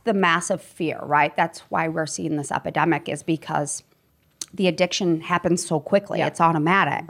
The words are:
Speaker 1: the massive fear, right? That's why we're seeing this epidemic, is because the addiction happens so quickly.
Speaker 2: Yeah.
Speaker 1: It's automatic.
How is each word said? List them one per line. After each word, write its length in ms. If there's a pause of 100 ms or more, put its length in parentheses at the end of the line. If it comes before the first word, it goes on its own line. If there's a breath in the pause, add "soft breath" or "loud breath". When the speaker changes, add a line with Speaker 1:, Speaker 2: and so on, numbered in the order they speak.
Speaker 1:
the 80
massive 480
fear, 420
right? 320
That's 240 (100)
why 180
we're 200
seeing 300
this 140
epidemic, 580
is 120
because 600 (720)
the 140
addiction 540
happens 440
so 140
quickly. 400
Speaker 2:
Yeah. 80
Speaker 1:
It's 120
automatic. 720